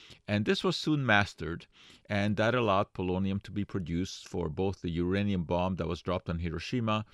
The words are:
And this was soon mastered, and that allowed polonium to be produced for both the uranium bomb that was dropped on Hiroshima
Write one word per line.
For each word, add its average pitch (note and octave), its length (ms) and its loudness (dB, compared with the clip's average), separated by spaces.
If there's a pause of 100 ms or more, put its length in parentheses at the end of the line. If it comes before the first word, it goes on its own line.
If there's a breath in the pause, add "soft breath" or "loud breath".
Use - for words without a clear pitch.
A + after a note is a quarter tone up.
(260 loud breath)
And G#2 200 0
this F#3+ 180 0
was F#3 140 0
soon D3 280 0
mastered, G2 600 2 (440 loud breath)
and G#2 280 2
that A2+ 180 4
allowed G#2+ 380 2
polonium F#2+ 500 0
to - 80 -14
be G2+ 140 -2
produced F2 640 -4
for F2 180 -2
both F#2+ 340 -2
the - 80 -2
uranium F2+ 540 2
bomb F2 320 0
that E2 140 -2
was F2 120 -4
dropped F2+ 280 -4
on E2+ 100 -2
Hiroshima G#2+ 640 -2 (100)